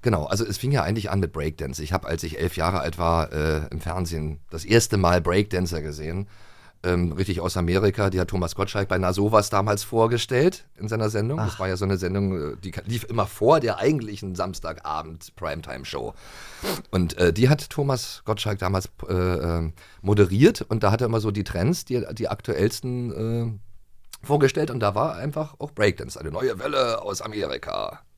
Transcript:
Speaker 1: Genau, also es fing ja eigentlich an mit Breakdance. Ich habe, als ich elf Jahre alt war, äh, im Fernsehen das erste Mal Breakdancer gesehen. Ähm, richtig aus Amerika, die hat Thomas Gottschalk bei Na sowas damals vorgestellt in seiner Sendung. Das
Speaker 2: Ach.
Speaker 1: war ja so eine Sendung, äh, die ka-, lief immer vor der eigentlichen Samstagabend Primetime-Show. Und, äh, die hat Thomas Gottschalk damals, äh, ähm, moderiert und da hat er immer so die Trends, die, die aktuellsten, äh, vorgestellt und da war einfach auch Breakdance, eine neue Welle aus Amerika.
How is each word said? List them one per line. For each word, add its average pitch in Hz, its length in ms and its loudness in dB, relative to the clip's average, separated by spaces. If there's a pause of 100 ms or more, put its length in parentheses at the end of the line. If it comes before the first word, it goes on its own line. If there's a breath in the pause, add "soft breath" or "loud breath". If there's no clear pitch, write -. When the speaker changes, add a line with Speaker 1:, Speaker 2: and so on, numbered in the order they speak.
Speaker 1:
Genau, 92 240 4
also 101 180 -2
es 104 140 -4
fing 127 140 -2
ja 127 100 4
eigentlich 98 280 0
an 98 100 2
mit 80 120 0
Breakdance. 73 500 -4
Ich 76 100 -4
habe, - 160 -2
als 80 160 -2
ich 80 160 -6
elf 85 160 -2
Jahre 87 240 0
alt 80 180 -4
war, 85 340 2
äh, 78 380 0
im 80 100 -6
Fernsehen 80 600 -4 (100)
das 82 140 -10
erste 110 320 4
Mal 90 240 6
Breakdancer 90 600 0
gesehen. 78 460 -6 (540 loud breath)
Ähm, 87 300 2
richtig 90 300 -2
aus 87 160 0
Amerika, 95 520 4
die 92 80 0
hat 90 100 0
Thomas 90 260 -2
Gottschalk 98 340 -2
bei 95 100 0
Na 92 140 2
sowas 104 380 4
damals 104 340 0
vorgestellt 120 800 2 (140)
in 107 100 -8
seiner 110 220 0
Sendung. 110 260 0
Das 107 200 -2
Speaker 2:
Ach. - 40 -16
Speaker 1:
war 95 80 -2
ja 92 80 -2
so 98 80 -2
eine 95 140 2
Sendung, 92 540 -2
äh, - 40 -10
die 92 140 -10
ka-, - 160 -8
lief 113 180 -4
immer 110 220 -2
vor 143 340 4
der 110 180 -2
eigentlichen 107 560 0
Samstagabend 80 1000 -6
Primetime-Show. 71 800 -8 (760 loud breath)
Und, 87 280 2
äh, 87 160 6
die 120 160 6
hat 147 200 2
Thomas 139 540 -4
Gottschalk 107 340 -2
damals, 95 300 0 (200)
äh, 92 60 -2
ähm, 85 600 0 (260 loud breath)
moderiert 101 640 6
und 113 200 -2
da 101 80 6
hat 113 120 2
er 123 40 2
immer 110 140 2
so 107 100 0
die 101 140 -2
Trends, 110 400 0
die, 123 180 -2 (120)
die 113 140 -4
aktuellsten, 113 840 -2
äh, - 1120 -6
vorgestellt 147 440 4
und 123 100 -4
da 101 140 2
war 135 220 0
einfach 151 420 -6
auch 147 140 -8
Breakdance, - 460 0
eine 76 120 -6
neue 104 280 -2
Welle 127 440 0
aus 98 200 -6
Amerika. 65 800 -6 (180)